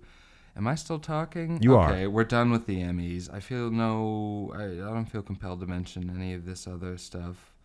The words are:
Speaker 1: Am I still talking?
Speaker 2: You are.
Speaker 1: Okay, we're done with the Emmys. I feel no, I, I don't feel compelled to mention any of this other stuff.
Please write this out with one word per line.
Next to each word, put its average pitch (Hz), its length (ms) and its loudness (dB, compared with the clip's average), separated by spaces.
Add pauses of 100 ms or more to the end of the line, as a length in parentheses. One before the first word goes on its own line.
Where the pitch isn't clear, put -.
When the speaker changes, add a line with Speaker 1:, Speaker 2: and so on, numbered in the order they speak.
(580)
Speaker 1:
Am 104 100 -2
I 139 80 0
still 156 240 -4
talking? 160 640 -4
Speaker 2:
You 123 140 12
are. 82 160 8
Speaker 1:
Okay, 95 160 0
we're 107 160 4
done 120 260 4
with 117 160 2
the 98 140 -2
Emmys. 87 540 -4
I 98 80 -8
feel 120 280 -6
no, 110 840 -2
I, 104 80 -8
I 98 300 -8
don't 113 120 -2
feel 110 160 -6
compelled 95 380 -8
to 92 60 -8
mention 90 500 -6
any 92 180 -6
of 87 120 -8
this 92 200 -10
other 90 320 -8
stuff. 90 560 -12 (120)